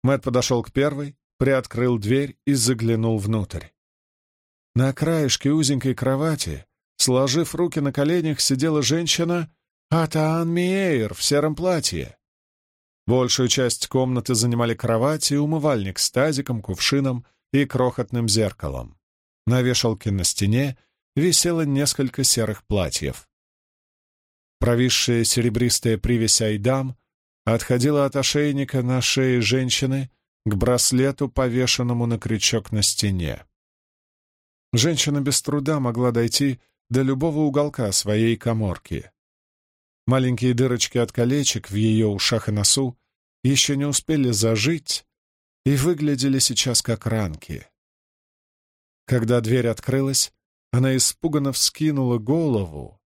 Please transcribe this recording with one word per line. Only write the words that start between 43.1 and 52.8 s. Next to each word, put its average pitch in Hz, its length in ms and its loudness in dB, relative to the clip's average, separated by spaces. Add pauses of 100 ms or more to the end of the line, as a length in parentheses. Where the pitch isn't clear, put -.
ещё 139 320 2
не 139 100 -2
успели 143 460 0
зажить 113 760 0 (600)
и 139 100 4
выглядели 139 640 0
сейчас 123 420 0
как - 240 -4
ранки. 98 600 -4 (1400)
Когда 120 360 2
дверь 117 260 0
открылась, 135 680 -2 (380)
она 131 240 2
испуганно 139 580 -2
вскинула 135 640 0
голову. 107 880 -2